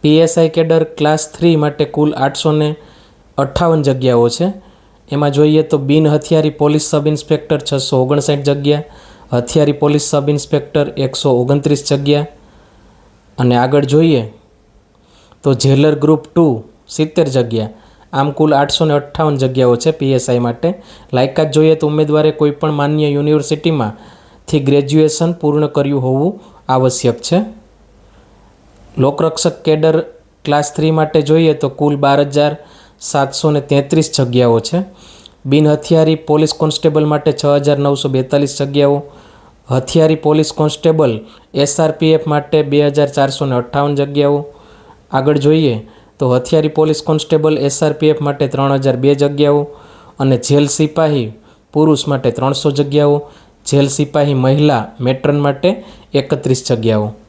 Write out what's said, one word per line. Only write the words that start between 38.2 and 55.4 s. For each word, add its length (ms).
જગ્યાઓ, 360
હથિયારી 440
પોલીસ 380
કોન્સ્ટેબલ 580
એસ 260
આર 120
પી 260
એફ 100
માટે 360
બે 160
હજાર 280
ચારસો 280
ને 100
અઠ્ઠાવન 400
જગ્યાઓ. 420
આગળ 260
જોઈએ 360
તો 160
હથિયારી 340
પોલીસ 320
કોન્સ્ટેબલ 560
એસ 260
આર 100
પી 140
એફ 140
માટે 260
ત્રણ 260
હજાર 140
બે 180
જગ્યાઓ 520
અને 180
જેલ 300
સિપાહી 680
પુરુષ 340
માટે 240
ત્રણસો 400
જગ્યાઓ, 460
જેલ 220
સિપાહી 460
મહિલા 500
મેટ્રન 400
માટે 300